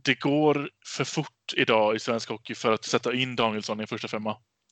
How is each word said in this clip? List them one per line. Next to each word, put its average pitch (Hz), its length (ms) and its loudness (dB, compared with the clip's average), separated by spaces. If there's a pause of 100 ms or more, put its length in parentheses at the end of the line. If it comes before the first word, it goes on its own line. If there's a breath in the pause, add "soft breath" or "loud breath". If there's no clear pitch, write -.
det 131 160 2
går 147 500 2 (160)
för - 180 -4
fort - 520 -6
idag 110 400 4
i 110 40 -4
svensk 117 300 -2
hockey 110 260 -10
för 117 180 0
att 107 120 0
sätta 120 280 0
in 127 220 -2
Danielsson 107 440 -2
i 107 40 -6
en 107 40 -8
första 113 200 -8
femma. 107 300 -6 (340)